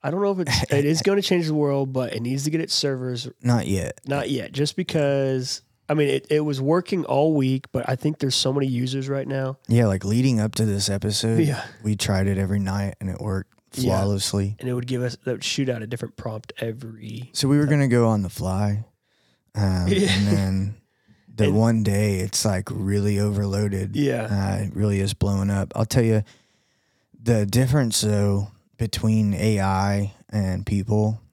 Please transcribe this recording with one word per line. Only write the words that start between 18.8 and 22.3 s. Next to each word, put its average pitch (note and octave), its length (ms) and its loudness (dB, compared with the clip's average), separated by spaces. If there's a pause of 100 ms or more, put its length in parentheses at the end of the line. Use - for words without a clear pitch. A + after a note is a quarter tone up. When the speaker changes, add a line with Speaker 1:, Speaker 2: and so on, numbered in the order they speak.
Speaker 2:
um, F#2 320 2
Speaker 1:
<laughs> - 20 2
Yeah. G3 200 2 (100)
Speaker 2:
and G2+ 80 2
then G2 480 0 (640)
the A2 100 2
Speaker 1:
And F#2+ 100 2
Speaker 2:
one A2+ 260 4
day, G2+ 380 2
it's, F#2 240 -4